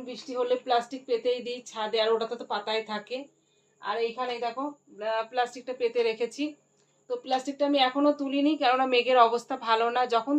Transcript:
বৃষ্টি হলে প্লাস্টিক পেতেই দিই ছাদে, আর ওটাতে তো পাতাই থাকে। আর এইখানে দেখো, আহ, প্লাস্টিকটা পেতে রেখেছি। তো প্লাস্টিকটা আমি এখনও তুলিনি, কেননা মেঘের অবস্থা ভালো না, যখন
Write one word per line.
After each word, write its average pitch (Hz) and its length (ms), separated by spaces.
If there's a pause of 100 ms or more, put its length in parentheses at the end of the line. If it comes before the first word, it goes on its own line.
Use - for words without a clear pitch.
বৃষ্টি 247 300
হলে 247 220
প্লাস্টিক 247 500
পেতেই 247 360
দিই 240 200
ছাদে, 214 380
আর 220 120
ওটাতে 220 240
তো 233 80
পাতাই 220 400
থাকে। 214 340 (640)
আর 208 160
এইখানে 233 400
দেখো, 240 260
আহ, 220 640
প্লাস্টিকটা 247 520
পেতে 240 220
রেখেছি। 233 420 (680)
তো - 60
প্লাস্টিকটা 262 500
আমি 285 120
এখনও 285 340
তুলিনি, 285 440
কেননা 262 300
মেঘের 247 320
অবস্থা 233 380
ভালো 226 340
না, 247 160
যখন 233 320